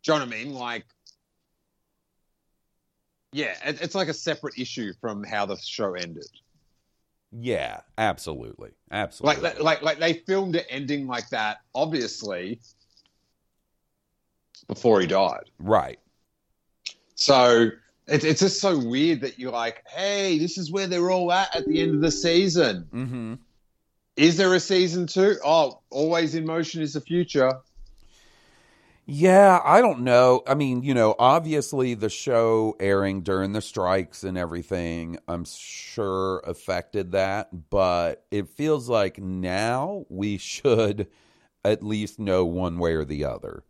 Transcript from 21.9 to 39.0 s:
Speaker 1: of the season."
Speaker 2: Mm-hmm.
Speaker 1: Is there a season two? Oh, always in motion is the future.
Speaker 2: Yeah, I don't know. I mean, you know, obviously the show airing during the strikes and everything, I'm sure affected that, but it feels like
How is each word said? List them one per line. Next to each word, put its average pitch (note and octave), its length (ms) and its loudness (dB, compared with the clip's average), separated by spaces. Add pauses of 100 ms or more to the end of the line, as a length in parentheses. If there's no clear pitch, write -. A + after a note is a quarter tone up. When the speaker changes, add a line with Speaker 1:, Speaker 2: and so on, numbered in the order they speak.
Speaker 1:
of D3 60 0
the D#3 100 2
season." E3 840 2
Speaker 2:
Mm-hmm. A#2+ 400 -8 (840)
Speaker 1:
Is D#3+ 220 4
there F#3 160 4
a F3+ 60 4
season F3+ 480 0
two? F#3+ 360 2
Oh, D3 460 2
always D#3+ 460 0
in D#3+ 100 -4
motion E3 360 -4
is C#3+ 120 -6
the D3 80 -6
future. D#3 500 0 (1500)
Speaker 2:
Yeah, F#3 600 8
I F3 160 8
don't D#3 200 2
know. B2+ 460 6
I C3+ 80 2
mean, C3 280 -2
you C#3 100 0
know, A2 260 4
obviously C#3 760 2
the G#2+ 160 -4
show A2+ 680 0
airing G2 420 2
during F#2+ 300 -2
the G#2 100 -4
strikes F#2+ 640 -2
and F#2 140 -6
everything, E2+ 800 -6 (100)
I'm F2 180 -6
sure F#2+ 1000 -6
affected F2+ 640 -6
that, F#2+ 580 -4
but F2+ 600 0
it G2+ 160 -2
feels D3 400 -2
like G#2 320 0